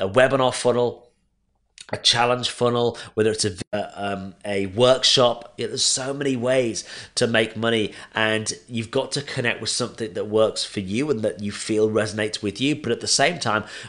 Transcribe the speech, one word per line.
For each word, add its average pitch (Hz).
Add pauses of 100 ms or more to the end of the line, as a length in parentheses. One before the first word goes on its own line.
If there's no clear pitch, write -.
a 95
webinar 127
funnel, 120 (880)
a -
challenge 120
funnel, 120 (160)
whether 110
it's 107
a, 98 (160)
uh, 101
um, 98
a 101
workshop. 123
Yeah, 117
there's 127
so 135
many 139
ways 123 (320)
to 123
make 113
money, 113 (200)
and 110 (160)
you've 113
got 131
to 143
connect 120
with 110
something -
that 104
works 107
for -
you 107
and 113
that 107
you 101
feel 107
resonates 107
with 104
you, 143
but 147
at 113
the 104
same 156
time, 107 (260)